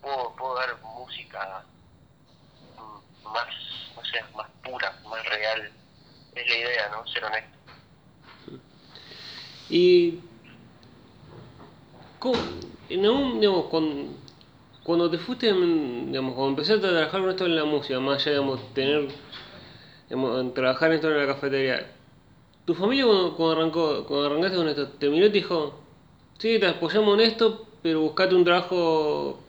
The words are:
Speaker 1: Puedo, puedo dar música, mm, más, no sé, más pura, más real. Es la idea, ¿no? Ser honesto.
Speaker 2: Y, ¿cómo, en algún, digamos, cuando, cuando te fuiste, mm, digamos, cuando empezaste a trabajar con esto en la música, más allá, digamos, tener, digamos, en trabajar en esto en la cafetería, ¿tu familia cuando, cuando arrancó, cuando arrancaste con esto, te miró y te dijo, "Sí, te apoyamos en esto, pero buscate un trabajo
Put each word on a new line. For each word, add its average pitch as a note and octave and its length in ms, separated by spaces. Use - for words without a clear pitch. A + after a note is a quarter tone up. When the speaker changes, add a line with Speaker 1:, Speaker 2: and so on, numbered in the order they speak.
Speaker 1:
Puedo, C3 360
puedo B2+ 180
dar B2 280
música, G#2+ 800
mm, G#2+ 500
más, A2+ 180
no A#2 120
sé, A#2 160
más G#2+ 140
pura, G#2 400
más A2+ 240
real. G#2+ 420
Es A#2+ 140
la A#2 80
idea, A#2 340
¿no? A2 180
Ser A2+ 160
honesto. G#2+ 260
Speaker 2:
Y, F3 520
¿cómo, B3+ 160
en F#3+ 160
algún, A#3+ 360
digamos, F#3+ 260
cuando, D3 460
cuando E3+ 260
te E3 80
fuiste, A#3+ 340
mm, D#3 600
digamos, C3 220
cuando C3+ 160
empezaste F#3 360
a F#3 40
trabajar E3 300
con F#3+ 100
esto F#3 160
en E3 100
la D#3 80
música, D3 340
más C3+ 240
allá, D3+ 100
digamos, C#3 420
tener, C#3+ 340
digamos, B2+ 320
en B2+ 140
trabajar C3 360
en E3 60
esto D#3 140
en D3+ 80
la C#3+ 80
cafetería, C3+ 640
¿tu E3+ 100
familia B3 320
cuando, F#3 300
cuando D#3+ 240
arrancó, D#3+ 460
cuando C#3+ 200
arrancaste E3+ 300
con E3 120
esto, C#3+ 200
te C#3+ 200
miró E3 180
y G#3+ 40
te G3+ 80
dijo, D#3+ 420
"Sí, A3 220
te F#3+ 80
apoyamos G3+ 500
en A3+ 80
esto, A3 400
pero D#3+ 200
buscate F#3 340
un F3 80
trabajo D#3+ 1040